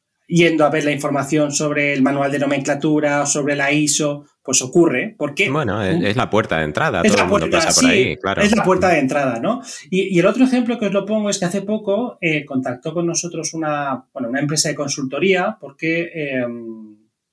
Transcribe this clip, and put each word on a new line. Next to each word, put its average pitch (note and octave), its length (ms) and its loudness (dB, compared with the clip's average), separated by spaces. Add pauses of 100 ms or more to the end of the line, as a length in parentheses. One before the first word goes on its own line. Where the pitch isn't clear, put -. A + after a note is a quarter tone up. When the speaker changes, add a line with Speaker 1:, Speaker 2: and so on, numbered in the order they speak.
(260)
Speaker 1:
yendo E3 380 4
a C#3+ 60 4
ver D#3 140 0
la D3 80 2
información C#3+ 600 0
sobre D3 400 0
el C3+ 80 0
manual C#3 320 2
de C#3+ 60 -2
nomenclatura C#3+ 840 0
o C#3+ 40 -2
sobre C#3+ 300 0
la C#3+ 160 0
iso"? D3 520 0 (180)
Pues C3 180 0
ocurre, D#3+ 560 2
porque D3 340 -2
Speaker 2:
Bueno, A2+ 340 -2
es, F#2 180 2
es G#2 140 2
la A2+ 120 0
puerta G2+ 300 2
de D#2+ 60 0
entrada, F2+ 380 0
Speaker 1:
es G#3 100 4
Speaker 2:
todo G3+ 60 4
Speaker 1:
la - 60 2
Speaker 2:
el F3+ 60 0
mundo - 180 2
Speaker 1:
puerta, - 180 2
Speaker 2:
pasa - 140 2
por C4 80 6
Speaker 1:
sí, - 80 4
Speaker 2:
ahí, F2+ 200 2
claro. G3 260 0
Speaker 1:
es G#3 140 4
la F3 80 0
puerta F#3 240 4
de E3 100 4
entrada, C3 400 0
¿no? G3+ 220 -2 (280)
Y, F#3+ 280 0
y - 20 6
el E3+ 80 4
otro A#3 180 4
ejemplo B3 360 0
que G#3 60 -2
os F#3+ 60 0
lo G3+ 140 0
pongo G#3 240 -2
es G3 80 -2
que F3+ 60 -2
hace F#3+ 180 -2
poco, G#3+ 580 -2
eh, D3+ 240 0
contactó C3 480 -6
con E3+ 140 -2
nosotros E3 480 -6
una, D3 580 -4
bueno, B2 180 -6
una C3+ 100 -2
empresa D3+ 280 0
de C#3+ 60 -4
consultoría D3+ 880 -2
porque, E3 520 -6
eh, C#3 320 -4 (880)